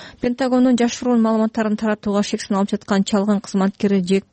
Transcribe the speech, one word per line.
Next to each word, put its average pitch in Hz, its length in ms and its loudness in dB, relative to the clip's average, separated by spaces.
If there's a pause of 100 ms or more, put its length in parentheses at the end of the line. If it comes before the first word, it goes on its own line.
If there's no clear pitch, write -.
(200)
Пентагондун 254 540 2
жашыруун 240 480 0
маалыматтарын 220 560 0
таратууга 214 480 -2
шек - 160 -6
салып 196 300 -2
жаткан 196 340 0
чалгын 202 340 0
кызматкери 196 600 0
Джек 190 320 0